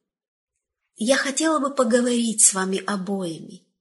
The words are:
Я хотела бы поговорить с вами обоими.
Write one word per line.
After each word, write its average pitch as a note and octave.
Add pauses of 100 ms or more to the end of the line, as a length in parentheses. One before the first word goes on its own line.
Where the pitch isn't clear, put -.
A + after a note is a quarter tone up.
(960)
Я B3
хотела D#4
бы C#4
поговорить A#3+
с -
вами F#3+
обоими. F#3 (140)